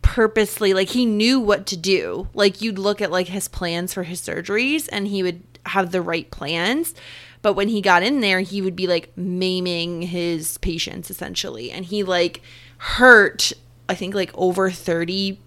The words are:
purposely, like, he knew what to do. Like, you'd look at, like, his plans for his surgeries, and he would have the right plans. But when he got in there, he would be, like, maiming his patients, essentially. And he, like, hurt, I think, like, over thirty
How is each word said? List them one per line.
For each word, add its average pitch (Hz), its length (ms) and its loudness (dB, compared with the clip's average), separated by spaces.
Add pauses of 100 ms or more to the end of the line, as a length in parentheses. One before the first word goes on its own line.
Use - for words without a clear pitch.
purposely, 214 720 2
like, 190 140 2
he 247 160 0
knew 226 340 4
what 202 280 0
to 190 100 -6
do. 160 560 0
Like, 202 300 2
you'd 214 160 -4
look 202 240 -2
at, 170 100 -2
like, 180 160 -2
his 185 200 -6
plans 175 440 -6
for 190 100 -6
his 170 180 -8
surgeries, 247 720 -4
and 202 160 -4
he 196 160 -2
would 175 200 -2 (240)
have 185 260 0
the 185 80 0
right 170 300 -4
plans. 180 640 -4 (480)
But 208 100 2
when 202 160 0
he 214 140 0
got 180 200 6
in 269 180 0
there, 190 200 2
he 190 220 -4
would 185 140 -4
be, 185 100 -2
like, 170 280 0
maiming 180 840 -2
his 170 580 -4
patients, 165 520 -6
essentially. - 600 -10
And 185 140 -10
he, 202 180 -4
like, 175 400 0 (360)
hurt, 233 720 8 (340)
I 190 80 -2
think, 190 200 -6
like, 190 180 -2
over 185 380 2
thirty 185 760 -2